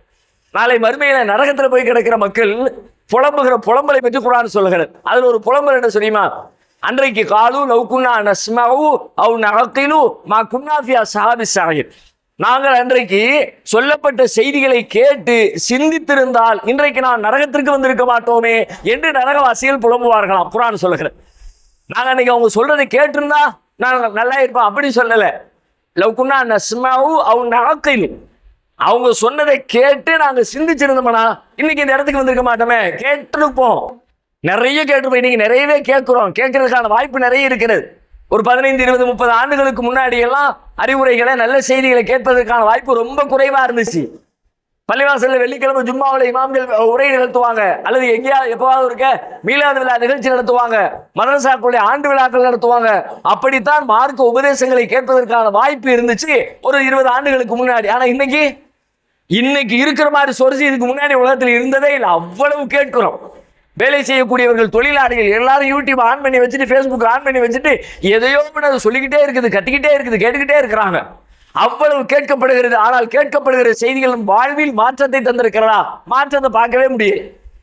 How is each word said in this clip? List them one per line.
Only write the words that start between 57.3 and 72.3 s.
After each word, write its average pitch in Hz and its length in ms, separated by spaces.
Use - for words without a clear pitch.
முன்னாடி. 226 240
ஆனா 247 140
இன்னைக்கு, 277 600
இன்னைக்கு 240 500
இருக்கிற 294 320
மாதிரி 285 220
சொரிசு 269 340
இதுக்கு 254 300
முன்னாடி 285 180
உலகத்தில் 254 340
இருந்ததே 262 460
இல்லை. 240 160
அவ்வளவு 220 580
கேட்கிறோம். 254 760
வேலை 277 260
செய்யக்கூடியவர்கள், 240 680
தொழிலாளிகள் 240 600
எல்லாரும் 269 380
YouTube 277 300
on 247 220
பண்ணி 262 180
வச்சுட்டு, 247 280
Facebook 262 360
on 240 200
பண்ணி 269 160
வச்சுட்டு, 247 400
எதையோ 240 440
ஒண்ணு 302 40
அது 285 220
சொல்லிக்கிட்டே 269 460
இருக்குது, 247 280
கத்திக்கிட்டே 269 440
இருக்குது, 240 220
கேட்டுக்கிட்டே 277 400
இருக்கிறாங்க. 208 480
அவ்வளவு 269 520
கேட்கப்படுகிறது. 254 720